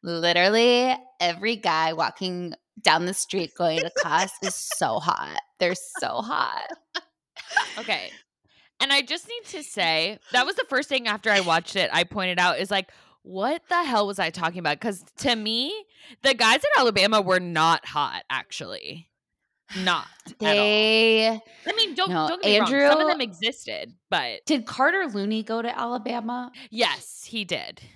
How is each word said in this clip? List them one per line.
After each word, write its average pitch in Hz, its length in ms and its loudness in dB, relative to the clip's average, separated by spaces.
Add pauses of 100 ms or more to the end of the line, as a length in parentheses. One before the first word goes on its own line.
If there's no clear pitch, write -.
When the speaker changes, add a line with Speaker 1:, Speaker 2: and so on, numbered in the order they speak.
Speaker 1:
Literally, 208 920 4 (240)
every 180 380 -2
guy 160 360 0
walking 180 600 -4 (280)
down 165 240 4
the 185 80 -2
street 185 420 -4
going 165 260 0
to 165 160 -4
class 180 340 0 (100)
is 190 140 -4
so - 440 -2
hot. 78 380 -4 (220)
They're 180 160 0
so - 320 -8 (140)
hot. - 460 -4 (1080)
Speaker 2:
Okay. 196 320 -6 (720)
And 269 120 0
I 277 120 2
just 320 240 -8
need 466 240 -12
to 302 120 -10
say, 170 540 -2 (140)
that 247 160 4
was 359 80 -2
the - 140 -2
first 277 200 0
thing 254 180 -2
after 214 220 -2
I 202 120 6
watched 170 340 0
it, 185 180 0
I 170 100 2
pointed 180 360 -2
out 180 200 4
is 190 120 -4
like, 190 180 -2 (320)
"What 208 480 -4
the 349 140 2
hell 226 240 2
was 196 100 -6
I 170 140 0
talking 175 260 -4
about?" 151 240 -2
'Cause 185 240 -6 (140)
to 240 160 0
me, 247 500 -4 (380)
the 269 100 6
guys 226 240 4
at 587 220 4
Alabama 214 420 4
were 185 180 2
not 165 460 2
hot, 143 460 -4
actually. 127 760 -10 (680)
Not 185 300 -2 (200)
at - 140 -18
all. 208 140 2
Speaker 1:
They 220 720 4
Speaker 2:
I 226 500 -6
mean, 427 160 -2
don't, 370 160 0
Speaker 1:
No, 311 180 0
Speaker 2:
don't 359 140 -4
get 208 80 2
me 208 100 6
wrong. 202 80 2
Some 262 120 2
of 285 200 6
Speaker 1:
Andrew 311 80 4
Speaker 2:
them 311 140 0
existed, 180 720 -6 (160)
but 123 380 -2
Speaker 1:
Did 262 180 0
Carter 339 480 0
Looney 208 300 -2
go 226 180 -4
to 233 160 -4
Alabama? 240 720 -6 (200)
Speaker 2:
Yes, 214 540 -4
he 220 200 -6
did. 160 360 -8 (140)